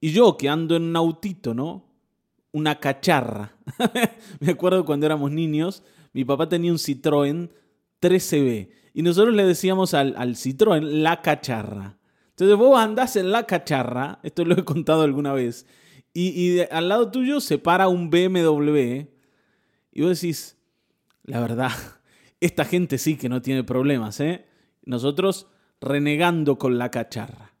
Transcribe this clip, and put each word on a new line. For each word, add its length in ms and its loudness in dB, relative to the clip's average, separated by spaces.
Y 100 -2
yo 240 6
que 140 -2
ando 260 0
en 80 0
un 140 -4
autito, 560 -4
¿no? 320 -8
Una 300 -2
cacharra. 760 -2
<laughs> 640 -2
Me 100 0
acuerdo 320 0
cuando 220 -2
éramos 260 0
niños, 520 -4
mi 140 -4
papá 240 -2
tenía 240 0
un 60 -2
Citroën 720 -2
trece 400 2
B. 300 -2
Y 100 -4
nosotros 300 4
le 120 4
decíamos 480 2
al, 240 2
al 180 -4
Citroën, 460 2
"la 400 0
cacharra". 760 -4
Entonces 220 6
vos 200 8
andás 380 0
en 160 0
la 140 0
cacharra, 760 -4
esto 220 -4
lo 160 2
he 60 -4
contado 380 0
alguna 280 0
vez, 340 -4
y, 240 -2
y 120 2
de, 160 2
al 240 -4
lado 200 2
tuyo 300 -2
se 180 -2
para 300 2
un 220 0
B 160 4
M 160 2
W, 680 2
y 80 -4
vos 180 0
decís, 380 -8
"La 160 -6
verdad, 320 -2
<laughs> 720 -16
esta 240 0
gente 320 -2
sí 180 -2
que 140 -6
no 120 -4
tiene 220 -2
problemas, 560 -2
¿eh?". 260 -4
Nosotros 640 -4
renegando 760 0
con 200 0
la 140 -4
cacharra. 680 -10